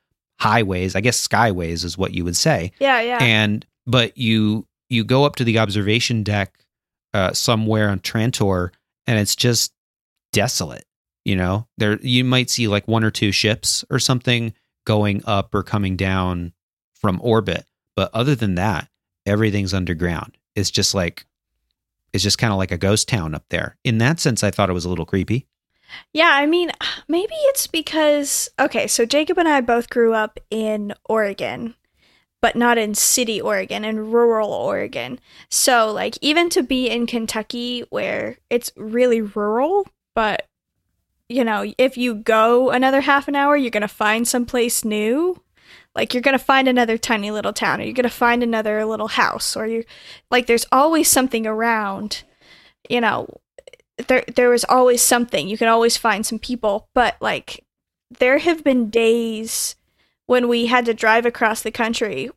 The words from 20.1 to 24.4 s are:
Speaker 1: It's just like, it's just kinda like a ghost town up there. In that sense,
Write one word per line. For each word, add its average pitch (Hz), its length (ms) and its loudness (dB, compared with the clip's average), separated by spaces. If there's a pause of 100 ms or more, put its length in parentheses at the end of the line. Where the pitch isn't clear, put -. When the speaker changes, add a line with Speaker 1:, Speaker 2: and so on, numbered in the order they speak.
Speaker 1:
It's 101 160 -2
just - 240 0
like, 87 320 -4 (840)
it's 95 120 -2
just 101 160 0
kinda 110 160 0
like 95 160 -2
a 90 60 -4
ghost 98 300 2
town 80 280 -2
up - 140 -10
there. - 340 -6
In 113 160 2
that 143 200 2
sense, 120 240 0